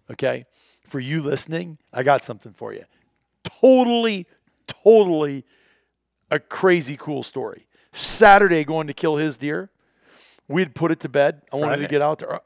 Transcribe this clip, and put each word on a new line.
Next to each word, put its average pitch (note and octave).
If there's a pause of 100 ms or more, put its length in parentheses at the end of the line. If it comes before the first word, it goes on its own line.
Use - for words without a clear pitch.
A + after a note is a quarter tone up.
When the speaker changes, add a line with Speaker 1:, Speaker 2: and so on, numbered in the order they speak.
(100)
Speaker 1:
okay? B2 (420)
For C#3
you C#3+
listening, E3 (140)
I B2
got C#3
something G#2+
for A2
you. - (600)
Totally, A#3 (400)
totally E3 (880)
a D3+
crazy D#3+
cool C#3
story. A2 (260)
Saturday G3
going D#3+
to D3
kill D#3
his D3+
deer. D#3+ (800)
We'd D#3
put E3
it E3
to D#3
bed. C#3+ (100)
I C3+
wanted D3
to C#3+
Speaker 2:
Friday. C#3+
Speaker 1:
get D3
out D3+
there. -
Uh, -